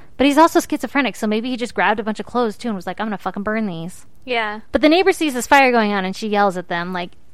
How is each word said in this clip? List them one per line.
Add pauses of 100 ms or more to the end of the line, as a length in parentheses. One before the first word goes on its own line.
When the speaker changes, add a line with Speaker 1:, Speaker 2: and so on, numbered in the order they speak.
(180)
Speaker 1:
But
he's
also
schizophrenic,
so
maybe
he
just
grabbed
a
bunch
of
clothes,
too,
and
was
like,
"I'm
gonna
fucking
burn
these." (200)
Speaker 2:
Yeah. (140)
Speaker 1:
But
the
neighbor
sees
this
fire
going
on,
and
she
yells
at
them,
like, (220)